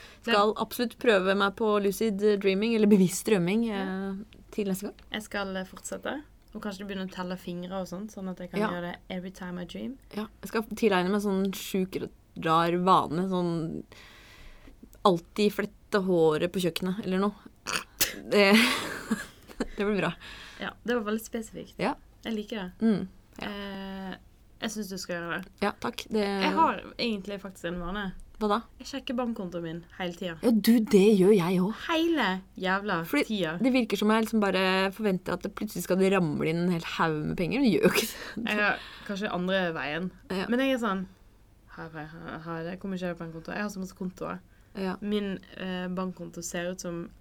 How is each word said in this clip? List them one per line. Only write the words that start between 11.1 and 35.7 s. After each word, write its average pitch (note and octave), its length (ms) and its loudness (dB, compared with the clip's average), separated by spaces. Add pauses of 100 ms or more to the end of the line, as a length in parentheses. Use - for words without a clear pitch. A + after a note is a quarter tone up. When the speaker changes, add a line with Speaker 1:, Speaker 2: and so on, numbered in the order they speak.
Speaker 2:
meg G#3 120 2
sånn G3 300 0
sjuk, - 560 -4 (360)
rar E3 340 4
vane, F3+ 500 2
sånn E3+ 540 -2 (1200)
alltid G#3 480 2
flette G#3 520 -4
håret E3+ 480 4
på G3 80 -4
kjøkkenet, F#3 440 -2
eller F#3 140 -2
noe. G3+ 160 0 (960)
Det, G3 260 6
<laughs> - 1200 -2
det G3+ 80 0
blir G3+ 140 2
bra. E3 160 0 (460)
Speaker 1:
Ja, - 100 -6 (160)
det A#3+ 100 0
var G#3+ 160 -2
veldig A3 120 -2
spesifikt. - 540 -10
Speaker 2:
Ja. A3 160 -2 (300)
Speaker 1:
Jeg A3 100 -4
liker G#3+ 220 -6
det. F#3 240 -8
Speaker 2:
Mm, G3 280 2 (320)
ja. - 80 -8
Speaker 1:
Eh, F#3+ 680 -10 (480)
jeg A3 80 -4
synes G#3+ 200 -8
du F#3+ 80 -8
skal F3+ 180 -6
gjøre E3+ 260 -6
det. - 60 -16 (140)
Speaker 2:
Ja, G3+ 180 0
takk. A#3+ 160 -6 (140)
Det G#3+ 140 0
Speaker 1:
Jeg G3+ 280 0
har C#4+ 280 4 (180)
egentlig G3+ 420 -4
faktisk F#3+ 260 -14
en F3+ 140 -4
vane. F#3 320 -6 (260)
Speaker 2:
Hva G#3+ 100 0
da? G#3+ 140 2 (180)
Speaker 1:
Jeg B3 60 -16 (180)
sjekker B3+ 120 -4
bankkontoen G#3 460 -4
min E3 220 -8 (140)
hele F3 160 -4
tiden. E3+ 280 -8
Speaker 2:
Ja, B3 80 4
du, A3+ 300 6
det G#3 380 8
gjør F#3+ 180 10
jeg F3+ 240 4
også. G3 140 2 (140)
Speaker 1:
Hele D#4 540 2 (160)
jævla F#3 480 0
Speaker 2:
Fordi C#4+ 200 2
Speaker 1:
tiden. F3 360 -2
Speaker 2:
det B3+ 100 4
virker A3+ 260 2
som G#3+ 120 2
jeg A3 140 4
liksom A3 160 2
bare F#3+ 520 4
forventer F#3+ 400 -2
at F3+ 100 -4
det G3+ 120 -6
plutselig G#3 300 -6